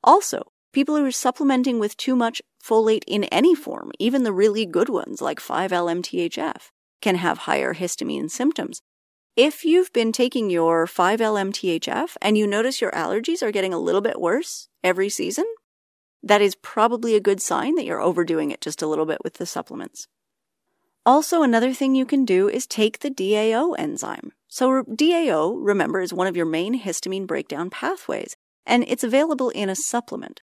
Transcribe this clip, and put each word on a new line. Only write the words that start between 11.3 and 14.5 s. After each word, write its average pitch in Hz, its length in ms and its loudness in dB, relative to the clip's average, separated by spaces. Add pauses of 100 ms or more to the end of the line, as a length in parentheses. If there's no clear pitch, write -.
M 196 140 -2
T 190 180 -4
H 165 180 -2
F - 360 -4
and 214 160 4
you 208 80 2
notice 226 340 0
your 233 100 -2
allergies 226 520 -2
are 220 80 -2
getting 190 220 -2
a 165 60 -4
little 175 220 0
bit 214 180 -4
worse 196 480 -4 (160)